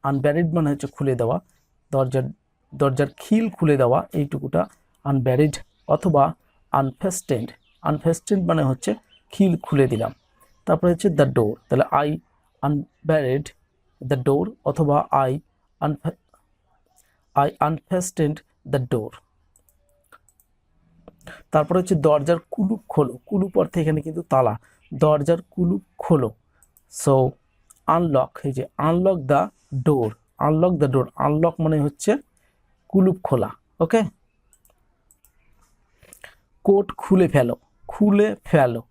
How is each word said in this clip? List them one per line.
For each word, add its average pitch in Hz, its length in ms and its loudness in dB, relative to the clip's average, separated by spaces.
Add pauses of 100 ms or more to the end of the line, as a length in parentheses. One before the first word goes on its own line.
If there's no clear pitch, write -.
unbarred 147 480 0
মানে 156 140 2
হচ্ছে 143 240 -6
খুলে 135 260 -2
দেওয়া, 123 160 0 (560)
দরজার, 131 320 0 (560)
দরজার 139 280 0 (120)
খিল 226 240 0 (120)
খুলে 151 240 2
দেওয়া 123 180 4 (200)
এইটুকুটা 143 420 -4 (500)
আনব্যারেড 135 440 0 (400)
অথবা 151 280 2 (580)
আনফেস্টেন্ড। 135 680 -4 (420)
আনফেস্টেন্ড 165 600 -2
মানে 160 200 2
হচ্ছে 135 220 -4 (420)
খিল 190 200 2 (120)
খুলে 139 260 2
দিলাম। 113 200 -4 (560)
তারপরে 170 260 2
হচ্ছে 190 160 0 (100)
the 143 80 4 (100)
door, 110 160 0 (140)
তাহলে - 180 2 (200)
I - 20 -2 (600)
unbarred 147 800 -2 (600)
the 139 80 0 (100)
door 147 180 2 (240)
অথবা 147 280 0 (300)
I 127 40 -2 (540)
unfa-, 151 360 -6 (1200)
I - 20 -2 (200)
unfastened 160 680 -4 (380)
the 131 80 -2 (100)
door। 113 200 -6 (2500)
তারপরে 156 260 2
হচ্ছে 185 160 0 (120)
দরজার 151 320 2 (140)
কুলুপ 202 280 -2 (120)
খোলো, 127 200 0 (140)
কুলুপ 196 340 -2
অর্থে 170 220 -2
এখানে 156 220 0
কিন্তু 160 160 -8 (120)
তালা, 123 200 2 (500)
দরজার 151 360 2 (140)
কুলুপ 185 300 -2 (200)
খোলো। 131 260 2 (720)
So 139 120 2 (840)
unlock, 156 360 0 (160)
এই 135 100 -4
যে 127 60 -6 (240)
unlock 180 320 2 (120)
the 143 100 4 (460)
door, 127 220 2 (380)
unlock 165 260 2 (100)
the 135 100 0
door, 131 120 2 (200)
unlock 156 380 0
মানে 156 220 2
হচ্ছে - 260 -2 (800)
কুলুপ 185 260 4 (100)
খোলা। 120 220 0 (340)
ওকে, 220 180 2 (2750)
কোট 196 200 4 (140)
খুলে 185 340 4
ফেলো, 120 200 2 (380)
খুলে 208 340 4 (220)
ফেলো 123 420 2